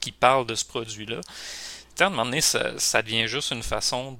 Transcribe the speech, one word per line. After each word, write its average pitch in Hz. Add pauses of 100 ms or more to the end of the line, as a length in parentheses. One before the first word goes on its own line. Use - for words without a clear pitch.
qui -
parle 127
de 113
ce -
produit-là. 110
Tu - (640)
sais, -
à 180
un -
moment 127
donné, 123
ça, -
ça -
devient 113
juste 135
une 117
façon 123